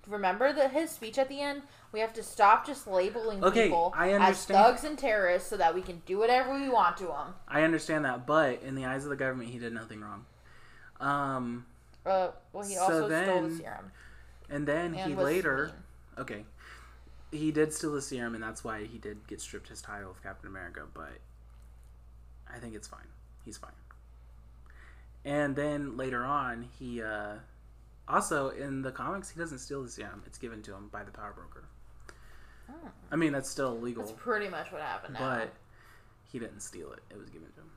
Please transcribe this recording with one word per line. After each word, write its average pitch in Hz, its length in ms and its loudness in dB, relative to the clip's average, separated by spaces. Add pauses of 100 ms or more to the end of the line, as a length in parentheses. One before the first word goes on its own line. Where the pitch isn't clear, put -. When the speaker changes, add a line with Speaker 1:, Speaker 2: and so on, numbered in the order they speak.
Speaker 1:
Remember 202 440 2
the, 269 160 4
his 320 220 0
speech 220 280 -6
at 269 100 4
the 277 140 -6
end? 285 200 -4 (300)
"We 214 80 -2
have 220 140 2
to 220 80 -8
stop - 440 8
just - 200 -8
labeling 208 580 2
Speaker 2:
Okay, 214 220 8
Speaker 1:
people 170 280 4
Speaker 2:
I 170 180 4
Speaker 1:
as 202 80 6
Speaker 2:
understand. 190 440 6
Speaker 1:
thugs 247 200 8
and 302 140 -4
terrorists 190 520 4
so 214 80 -2
that 165 160 6
we 185 80 0
can 180 240 -10
do 185 120 0
whatever 247 360 6
we 277 160 0
want 190 260 6
to 175 160 -4
'em." 147 220 -6 (120)
Speaker 2:
I 147 160 4
understand 156 440 2
that, 127 200 -2
but 147 360 4
in 135 120 -8
the 131 120 -4
eyes 135 180 -2
of 147 60 -6
the 139 60 -2
government, 127 340 -2
he 123 80 -10
did 117 160 -6
nothing 113 260 -10
wrong. 104 240 -12 (760)
Um, 135 680 -2 (400)
Speaker 1:
Uh, 185 240 4 (220)
well, 202 140 -8
he 202 80 -6
Speaker 2:
so 180 60 0
Speaker 1:
also 185 140 4
stole 160 140 4
the 160 60 2
Speaker 2:
then, 170 440 2
Speaker 1:
serum. - 340 -12 (560)
Speaker 2:
and 143 180 -2
then 165 280 0
Speaker 1:
And 151 160 -4
Speaker 2:
he 143 40 -2
Speaker 1:
was - 100 2
Speaker 2:
later, 151 420 2
Speaker 1:
mean. 160 80 -10 (440)
Speaker 2:
okay, 113 280 -8 (840)
he 156 220 -2
did 151 200 4
steal 156 200 -2
the 139 100 -2
serum, 120 320 -6
and 110 80 -8
that's 110 220 -8
why 107 200 -6
he 117 140 -12
did 104 300 -12
get 101 120 -10
stripped - 280 -12
his 107 140 -16
title 101 280 -12
of 92 120 -18
Captain 98 260 -14
America, 87 440 -12
but 71 260 -14 (1300)
I - 60 -14
think 113 160 -10
it's - 140 -12
fine. - 200 -18 (360)
He's 107 140 -14
fine. - 140 -16 (1500)
And 143 300 0
then 143 420 -2
later 127 280 -2
on, 127 380 -2
he, 120 400 -8
uh, 107 320 -6 (720)
also, 156 420 2
in 135 320 -6
the 131 100 -4
comics, 170 380 -6
he - 80 -14
doesn't 156 200 -6
steal 139 240 -8
the 120 60 -10
serum. 104 380 -12
It's - 120 -16
given 113 240 -10
to 104 120 -12
him 101 140 -14
by 101 160 -10
the 98 80 -16
Power 104 200 -12
Broker. - 320 -18 (1080)
Speaker 1:
Oh. 294 200 -16 (200)
Speaker 2:
I 147 60 -2
mean, 160 160 2
that's 135 160 -2
still 127 280 -2
illegal. 117 280 -6
Speaker 1:
That's 107 140 -10
pretty 214 300 -2
much 165 240 -8
what 165 80 -10
happened 135 340 -8
now. 113 60 -8
Speaker 2:
But 120 320 -2 (800)
he 131 60 -10
didn't 107 220 -10
steal 78 320 -14
it. - 80 -18 (100)
It 101 80 -16
was - 100 -16
given 80 240 -20
to 156 80 -20
him. 156 160 -20